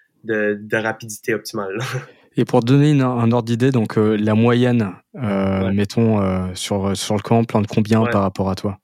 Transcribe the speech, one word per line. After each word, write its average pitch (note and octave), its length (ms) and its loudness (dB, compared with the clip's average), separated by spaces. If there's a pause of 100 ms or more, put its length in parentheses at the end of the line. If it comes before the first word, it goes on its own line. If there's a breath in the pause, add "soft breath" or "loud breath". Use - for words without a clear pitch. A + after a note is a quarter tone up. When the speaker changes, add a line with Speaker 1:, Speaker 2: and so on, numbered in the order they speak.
(260 soft breath)
Speaker 1:
de, G#2+ 340 -2
de G#2+ 180 -6
rapidité A2 580 -6
optimale, G2+ 420 -8
là. A#2+ 80 -6
<laughs> - 500 -12
Speaker 2:
Et B2+ 80 0
pour B2 180 2
donner C#3+ 300 4
une, C#3 100 4
un A#2+ 300 2
ordre A#2+ 160 2
d'idée, A#2+ 240 2
donc, A2+ 260 0
euh, G#2+ 200 2
la G#2+ 160 0
moyenne, A#2+ 600 2 (220)
euh, G2 520 -2
Speaker 1:
Ouais. F#2+ 60 -2
Speaker 2:
mettons, A2+ 480 2
euh, F#2 340 -2
sur, G2 420 -2
sur - 180 -4
le G2+ 60 -2
camp, A#2 240 2
plante G#2+ 220 0
combien A2 340 0
Speaker 1:
Ouais. A#2+ 100 0
Speaker 2:
par G2+ 120 2
rapport G2 260 -2
à A2 60 -2
toi ? G#2 280 -6